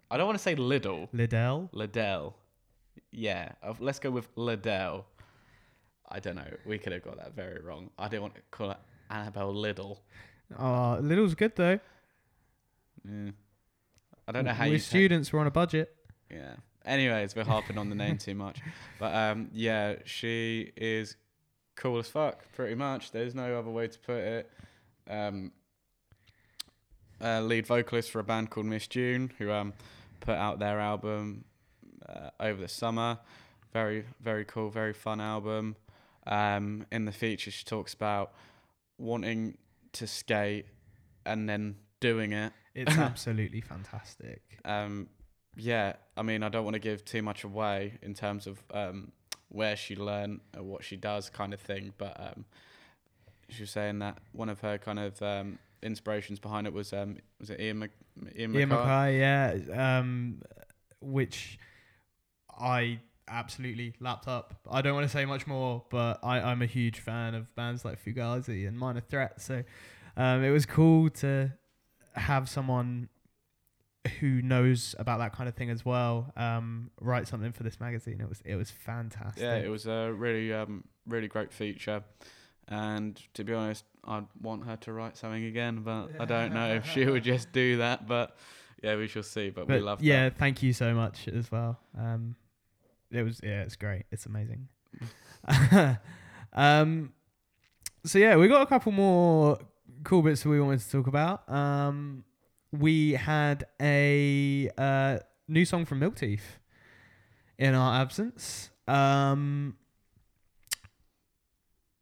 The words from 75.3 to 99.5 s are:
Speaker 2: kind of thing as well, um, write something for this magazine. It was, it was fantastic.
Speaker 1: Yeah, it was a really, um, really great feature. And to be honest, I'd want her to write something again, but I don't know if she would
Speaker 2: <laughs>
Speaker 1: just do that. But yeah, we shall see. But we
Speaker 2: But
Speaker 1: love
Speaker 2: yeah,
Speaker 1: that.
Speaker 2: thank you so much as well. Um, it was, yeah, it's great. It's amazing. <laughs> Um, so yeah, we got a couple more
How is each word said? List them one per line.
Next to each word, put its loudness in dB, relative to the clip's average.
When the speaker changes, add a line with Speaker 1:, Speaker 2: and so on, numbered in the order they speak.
Speaker 2:
kind -6
of -8
thing -6
as -4
well, 0
um, -4
write -2
something -6
for -10
this -6
magazine. -8
It -6
was, -12
it -6
was -4
fantastic. -10
Speaker 1:
Yeah, -2
it -2
was -6
a -2
really, -2
um, -6
really -4
great -6
feature. -6
And -4
to -8
be -4
honest, -4
I'd -6
want -8
her -8
to -14
write -10
something -6
again, -4
but -6
I -4
don't 0
know 0
if -2
she 2
would 4
Speaker 2:
<laughs> -
Speaker 1:
just 0
do 4
that. 0
But -2
yeah, 0
we -2
shall -6
see. -4
But -8
we 4
Speaker 2:
But 2
Speaker 1:
love -4
Speaker 2:
yeah, 6
Speaker 1:
that. -6
Speaker 2:
thank 2
you 4
so 0
much -2
as -4
well. -2
Um, -4
it 0
was, -2
yeah, -2
it's -8
great. -6
It's -8
amazing. -6
<laughs> 8
Um, 6
so 2
yeah, 12
we 12
got 10
a 0
couple 4
more 8